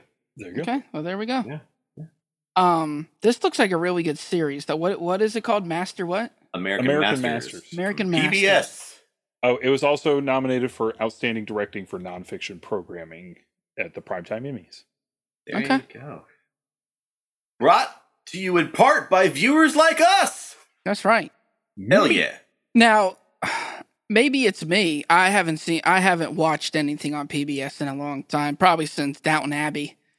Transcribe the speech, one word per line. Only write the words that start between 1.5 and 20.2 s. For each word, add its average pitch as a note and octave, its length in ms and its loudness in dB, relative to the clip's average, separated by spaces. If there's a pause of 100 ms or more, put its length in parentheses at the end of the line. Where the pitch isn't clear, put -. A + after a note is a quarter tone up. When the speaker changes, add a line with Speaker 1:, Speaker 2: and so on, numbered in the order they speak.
Speaker 3:
yeah. D#3+ 80 -16 (500)
Speaker 2:
Um, D#3+ 520 0 (140)
this A#3 220 2
looks F#4 140 -2
like G#3 140 2
a F3 60 0
really F3 260 0
good D3+ 160 -2
series. C#3+ 460 -4
Though, D3+ 100 -4
what, E3+ 260 -2
what F#3 220 0
is A3 120 0
it A3 80 -4
called? G#3 220 0
Master F3 400 -6
what? F#3+ 260 -4 (220)
Speaker 3:
American G2 320 -2
Speaker 1:
American C#3+ 360 0
Speaker 3:
Masters. A#2+ 320 -6
Speaker 1:
Masters. - 200 -18
Speaker 2:
American F#3+ 380 -4
Speaker 3:
P D#3 180 0
B G3 160 2
S. G3 80 4
Speaker 2:
Masters. - 340 -2 (560)
Speaker 1:
Oh, B2 140 2
it B2+ 120 -2
was C3+ 140 2
also C#3+ 360 2
nominated C3 520 -2
for A2 300 -4
Outstanding A2+ 440 -4
Directing G#2 420 -6
for G2 120 -12
Nonfiction F2+ 600 -12
Programming F2 760 -10 (420)
at - 160 -10
the - 60 -12
Primetime G2+ 420 -8
Emmys. C3 400 -14 (640)
Speaker 3:
There - 160 -8
Speaker 2:
Okay. C4+ 180 0 (140)
Speaker 3:
you A2+ 40 -18
go. B2+ 260 -16 (1300)
Brought F3+ 300 4 (380)
to F#3 120 -12
you F#3 180 0
in D#3 140 2
part C#4 380 4
by F#3+ 200 6
viewers C4+ 460 4
like D#4+ 240 4
us. F4 560 2 (300)